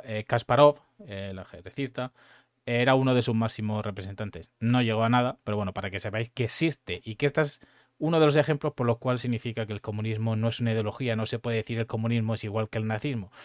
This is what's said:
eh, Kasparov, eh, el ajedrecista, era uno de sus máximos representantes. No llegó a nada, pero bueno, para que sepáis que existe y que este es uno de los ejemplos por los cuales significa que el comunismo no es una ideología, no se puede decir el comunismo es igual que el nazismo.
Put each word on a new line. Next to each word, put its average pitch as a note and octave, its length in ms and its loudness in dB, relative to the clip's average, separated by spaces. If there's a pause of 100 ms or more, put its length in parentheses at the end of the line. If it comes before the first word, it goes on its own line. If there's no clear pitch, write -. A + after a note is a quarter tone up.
eh, G#2+ 180 -6
Kasparov, C#3 560 6 (260)
eh, G2 260 -10
el F#2 80 -10
ajedrecista, A#2+ 760 -8 (520)
era B2 300 4
uno C3 180 4
de B2+ 80 4
sus A#2 140 0
máximos G#2+ 500 -2
representantes. G2 640 -8 (120)
No A#2+ 200 4
llegó A2 220 2
a A2+ 60 4
nada, B2 340 2
pero G#2 140 -2
bueno, F#2+ 160 -4
para F#2 180 -6
que F#2+ 80 -6
sepáis A2 300 -6
que - 160 -4
existe B2 580 -4
y A2 120 -10
que - 100 -2
este C#3+ 160 2
es C#3+ 180 -2 (380)
uno D#3+ 240 2
de D#3 60 6
los D3 100 4
ejemplos D3 360 0
por A#2+ 140 -2
los A#2 100 2
cuales B2 240 -2
significa A#2 440 -4
que G#2+ 80 -8
el G2+ 80 -8
comunismo A2 560 -2
no A2+ 100 0
es A2+ 140 -2
una A#2 100 2
ideología, A2 460 -2
no A2 80 -2
se A#2+ 120 -4
puede A2+ 200 -2
decir A2+ 220 -4
el A2+ 60 0
comunismo A2+ 480 0
es G#2+ 120 -6
igual G#2+ 240 -4
que - 80 -4
el A2 100 -2
nazismo. A2 420 -4 (160)